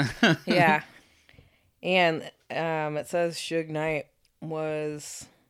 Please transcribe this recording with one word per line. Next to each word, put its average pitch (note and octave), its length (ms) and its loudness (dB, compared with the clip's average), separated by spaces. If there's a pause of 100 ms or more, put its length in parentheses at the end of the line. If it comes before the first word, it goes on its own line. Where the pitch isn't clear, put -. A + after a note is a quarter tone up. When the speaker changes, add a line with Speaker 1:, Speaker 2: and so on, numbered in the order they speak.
Speaker 1:
<laughs> D3+ 460 2
Speaker 2:
Yeah. E3+ 360 4 (1000)
And, F3 400 4 (280)
um, D#3 460 -2
it D3 120 -6
says E3+ 280 -2
Suge E3 320 -4
Knight D#3 380 -2 (340)
was D#3 840 -6 (240)